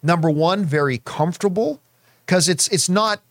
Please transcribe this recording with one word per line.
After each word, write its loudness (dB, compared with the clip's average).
number 2
one, 2
very 0
comfortable, -2
'cause 2
it's, 0
it's -2
not 0